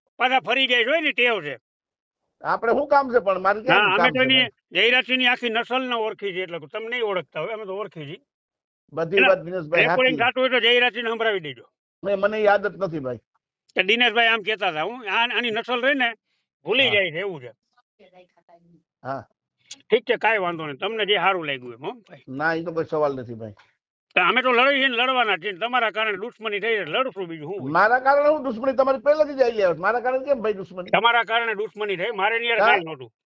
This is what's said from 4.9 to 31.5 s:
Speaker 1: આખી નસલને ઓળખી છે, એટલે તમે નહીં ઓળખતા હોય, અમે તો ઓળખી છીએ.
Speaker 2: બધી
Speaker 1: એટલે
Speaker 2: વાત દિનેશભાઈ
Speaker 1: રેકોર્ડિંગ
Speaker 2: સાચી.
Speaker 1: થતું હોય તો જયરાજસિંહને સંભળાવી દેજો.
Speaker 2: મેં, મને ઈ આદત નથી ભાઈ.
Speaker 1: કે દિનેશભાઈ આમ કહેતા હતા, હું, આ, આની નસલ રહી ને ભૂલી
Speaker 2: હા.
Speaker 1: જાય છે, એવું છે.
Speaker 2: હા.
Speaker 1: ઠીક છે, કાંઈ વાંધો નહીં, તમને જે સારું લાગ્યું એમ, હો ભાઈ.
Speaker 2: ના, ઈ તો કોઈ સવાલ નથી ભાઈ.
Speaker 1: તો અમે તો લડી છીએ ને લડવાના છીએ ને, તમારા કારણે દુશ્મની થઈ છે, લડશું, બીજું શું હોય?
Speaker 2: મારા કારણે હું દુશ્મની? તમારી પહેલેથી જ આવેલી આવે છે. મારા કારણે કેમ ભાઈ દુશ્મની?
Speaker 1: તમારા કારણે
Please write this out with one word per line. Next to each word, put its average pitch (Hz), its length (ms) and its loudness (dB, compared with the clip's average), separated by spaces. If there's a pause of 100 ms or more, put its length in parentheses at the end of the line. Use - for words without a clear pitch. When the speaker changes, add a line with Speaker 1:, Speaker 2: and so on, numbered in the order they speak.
Speaker 1:
આખી 247 240 0
નસલને 247 460 -2
ઓળખી 208 380 -4
છે, 180 80 -4
એટલે 170 180 -8
તમે 214 300 -10
નહીં 240 140 -4
ઓળખતા 185 360 -4
હોય, 190 140 -6
અમે 220 120 -10
તો 190 120 -8
ઓળખી 170 280 -10
છીએ. 143 120 -14 (760)
Speaker 2:
બધી 160 220 -2
Speaker 1:
એટલે 196 120 6
Speaker 2:
વાત 185 100 4
દિનેશભાઈ 170 440 -2
Speaker 1:
રેકોર્ડિંગ 247 380 2
Speaker 2:
સાચી. 240 120 2
Speaker 1:
થતું 254 120 -2
હોય 262 60 2
તો 247 100 0
જયરાજસિંહને 240 520 2
સંભળાવી 220 280 0
દેજો. 147 260 -12 (380)
Speaker 2:
મેં, 196 160 0
મને 214 220 0
ઈ 214 40 2
આદત 202 320 2
નથી 165 220 -4
ભાઈ. 127 180 -6 (580)
Speaker 1:
કે 185 80 2
દિનેશભાઈ 233 440 4
આમ 226 140 2
કહેતા 196 260 -2
હતા, 156 160 -2
હું, 226 260 -8
આ, 226 180 0
આની 240 240 -2
નસલ 233 300 -2
રહી 269 120 2
ને 247 200 0 (500)
ભૂલી 247 240 2
Speaker 2:
હા. 208 60 0
Speaker 1:
જાય 190 180 0
છે, 156 80 -8
એવું 185 220 -8
છે. 120 100 -16 (1500)
Speaker 2:
હા. 127 240 -10 (640)
Speaker 1:
ઠીક 240 140 2
છે, 226 120 -2
કાંઈ 320 220 2
વાંધો 170 280 -4
નહીં, 139 120 -8
તમને 208 280 -4
જે 208 100 2
સારું 180 300 2
લાગ્યું 127 280 -6
એમ, 123 120 -16
હો 202 60 -6
ભાઈ. 185 360 -20
Speaker 2:
ના, 147 260 -2
ઈ 165 100 -2
તો 175 80 -6
કોઈ 165 120 -2
સવાલ 151 320 0
નથી 120 180 -10
ભાઈ. 110 200 -12 (600)
Speaker 1:
તો - 60 -6
અમે 196 200 0
તો 254 100 0
લડી 262 240 2
છીએ 269 120 0
ને 247 100 -4
લડવાના 240 400 0
છીએ 185 140 -8
ને, 180 60 -12
તમારા 233 340 -2
કારણે 208 260 -4
દુશ્મની 214 420 -8
થઈ 220 180 -2
છે, 185 80 -4
લડશું, 196 420 -4
બીજું 160 240 -10
શું 196 100 -10
હોય? 131 100 -6
Speaker 2:
મારા 208 280 4
કારણે 285 300 4
હું 302 140 2
દુશ્મની? 262 300 -2
તમારી 269 260 2
પહેલેથી 294 340 2
જ 269 80 0
આવેલી 233 220 2
આવે 175 120 2
છે. 147 40 -8
મારા 214 200 0
કારણે 254 260 -2
કેમ 269 160 0
ભાઈ 214 120 0
દુશ્મની? 185 360 -12
Speaker 1:
તમારા 233 340 2
કારણે 226 320 -2